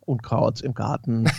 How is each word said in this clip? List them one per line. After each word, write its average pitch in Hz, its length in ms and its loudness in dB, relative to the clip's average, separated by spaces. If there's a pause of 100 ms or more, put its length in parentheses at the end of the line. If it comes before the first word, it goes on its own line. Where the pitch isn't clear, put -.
Unkraut 113 580 0
im 135 120 -4
Garten, - 520 0 (120)